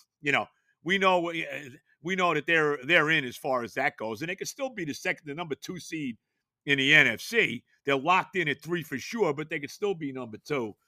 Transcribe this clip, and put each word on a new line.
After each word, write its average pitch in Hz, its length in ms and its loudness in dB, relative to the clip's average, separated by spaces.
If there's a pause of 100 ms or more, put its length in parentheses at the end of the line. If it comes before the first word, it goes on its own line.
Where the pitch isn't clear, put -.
(220)
You 147 100 -2
know, 127 160 0 (360)
we 185 140 0
know, 185 340 4
uh, - 20 -6 (680)
we 180 140 -4
know 175 180 2
that 147 120 0
they're, 151 380 4
they're 156 260 4
in 156 140 4
as 123 140 -8
far 127 260 0
as 107 100 -8
that - 240 0
goes. 110 240 -6
And 165 80 -4
they 190 60 -6
could - 120 -10
still 269 220 -6
be 208 160 -8
the 139 80 -4
second, - 340 -6
the 139 60 -8
number 160 220 -6
two 185 240 -10
seed 143 380 -8 (480)
in 143 120 4
the 139 160 6
N 147 140 10
F 110 140 0
C. 147 420 0 (220)
They're 139 100 2
locked 165 400 2
in 170 120 -2
at 139 140 -2
three 165 220 -6
for 135 140 -8
sure, 185 360 -2
but 156 160 -8
they 165 100 -6
could 139 120 -10
still 202 240 -4
be 143 160 -6
number 123 260 -10
two. 120 380 -6 (120)